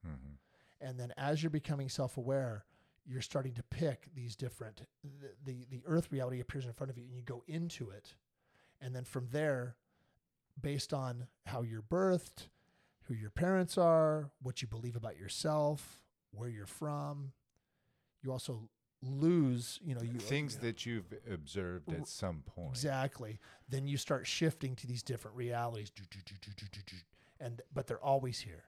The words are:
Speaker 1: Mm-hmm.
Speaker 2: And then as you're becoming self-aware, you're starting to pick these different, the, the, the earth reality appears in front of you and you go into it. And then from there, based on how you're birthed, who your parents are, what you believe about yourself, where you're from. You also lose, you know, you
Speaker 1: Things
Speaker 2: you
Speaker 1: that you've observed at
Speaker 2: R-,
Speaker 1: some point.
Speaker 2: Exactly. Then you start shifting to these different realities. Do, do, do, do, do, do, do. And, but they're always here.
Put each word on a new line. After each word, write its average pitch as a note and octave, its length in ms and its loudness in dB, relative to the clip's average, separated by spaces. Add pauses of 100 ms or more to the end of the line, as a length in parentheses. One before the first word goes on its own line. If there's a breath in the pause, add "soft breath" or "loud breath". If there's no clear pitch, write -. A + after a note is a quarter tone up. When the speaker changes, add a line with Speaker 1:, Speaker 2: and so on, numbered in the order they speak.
Speaker 1:
Mm-hmm. C#2+ 300 -10 (460 soft breath)
Speaker 2:
And C3 180 -8
then B2 180 -6
as D3 260 2
you're E3 60 2
becoming C#3+ 400 0
self-aware, B2+ 760 0 (400 soft breath)
you're B2+ 160 -4
starting C3 340 -2
to A#2+ 80 -4
pick C#3 520 0
these A#2+ 220 -6
different, A#2 460 -8 (200)
the, C#3 300 -12 (100)
the, B2+ 260 -8
the B2+ 160 -10
earth E3 260 4
reality B2+ 280 0
appears B2+ 260 -4
in A#2+ 80 -4
front - 160 -6
of B2 80 -8
you A#2+ 80 -12
and B2+ 80 -12
you B2 80 -8
go A#2+ 260 -8
into D#3+ 420 -4
it. G2+ 260 -14 (640 soft breath)
And B2+ 160 -4
then B2+ 80 -2
from B2+ 280 -4
there, C3+ 440 2 (840)
based C#3+ 320 0
on B2+ 340 -2 (200)
how A#2+ 160 -2
you're A2+ 180 -4
birthed, F3+ 680 4 (600 soft breath)
who B2 60 0
your G#2+ 160 -2
parents F3+ 480 4
are, D#3 520 8 (120)
what B2+ 200 -4
you A#2+ 60 -4
believe A2+ 280 -4
about A2 220 -4
yourself, D3 840 2 (300)
where A#2 180 -4
you're G#2 160 -6
from. C#3+ 680 -4 (880)
You C3 100 -2
also B2 380 -4 (320)
lose, C3+ 840 6
you D3+ 100 0
know, A#2 80 -2
you A#2 180 0
Speaker 1:
Things C3 360 2
Speaker 2:
you - 60 -6
Speaker 1:
that A#2 240 0
you've G#2+ 280 -2 (160)
observed F2+ 600 -2
at A2+ 80 0
Speaker 2:
R-, D2+ 60 -4
Speaker 1:
some E2+ 400 -4
point. E2+ 240 -6
Speaker 2:
Exactly. C3 680 0 (280 loud breath)
Then C3+ 200 -2
you C#3 100 2
start - 280 2
shifting D3 520 2
to B2 100 -8
these A#2+ 160 -2
different A2 320 -4
realities. A#2 540 -2
Do, G2+ 200 -14
do, G2+ 160 -12
do, G2+ 160 -12
do, G#2 140 -12
do, G#2 160 -10
do, G#2 140 -12
do. F#2 100 -14 (460 soft breath)
And, A#2+ 200 -6 (120)
but C#3 140 -2
they're - 160 -2
always C3+ 360 4
here. F2 280 -10